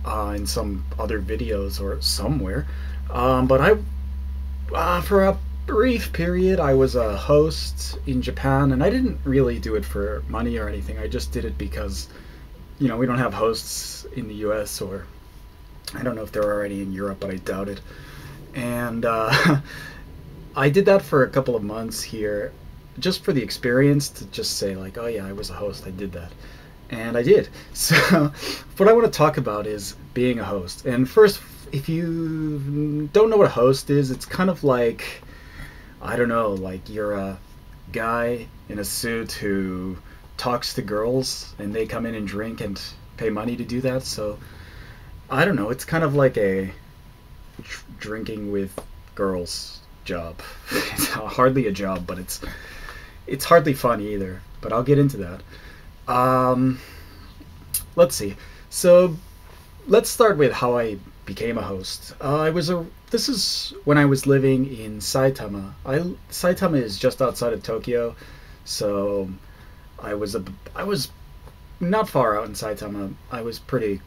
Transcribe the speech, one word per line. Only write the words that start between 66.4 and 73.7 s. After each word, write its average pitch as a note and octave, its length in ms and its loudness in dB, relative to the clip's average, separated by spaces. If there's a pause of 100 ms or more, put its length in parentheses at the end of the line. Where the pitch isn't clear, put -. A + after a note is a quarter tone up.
is G#2 180 -6
just B2+ 220 0
outside A#2+ 320 0
of G2+ 100 -6
Tokyo, A#2 540 -2 (480)
so G2+ 640 -2 (680)
I G#2 160 -8
was G#2 220 -4
a, G2+ 80 -4 (320)
I - 80 -6
was F#3 260 -2 (720)
not G3+ 300 0
far A2+ 280 2
out A2+ 100 -4
in G#2 60 -10
Saitama. G2+ 600 -6 (180)
I A#2+ 100 -8
was A2+ 180 -8
pretty G#2+ 480 -2